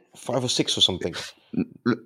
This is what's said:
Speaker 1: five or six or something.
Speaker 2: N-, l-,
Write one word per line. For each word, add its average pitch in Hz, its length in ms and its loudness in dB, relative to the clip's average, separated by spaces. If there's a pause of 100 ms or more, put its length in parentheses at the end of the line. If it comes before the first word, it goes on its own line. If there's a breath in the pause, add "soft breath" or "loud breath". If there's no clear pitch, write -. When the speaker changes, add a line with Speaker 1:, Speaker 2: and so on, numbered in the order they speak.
(160)
Speaker 1:
five 127 280 -2
or 123 60 0
six - 280 0
or 101 40 4
something. 92 320 2 (420)
Speaker 2:
N-, - 100 2 (220)
l-, 120 80 4 (100)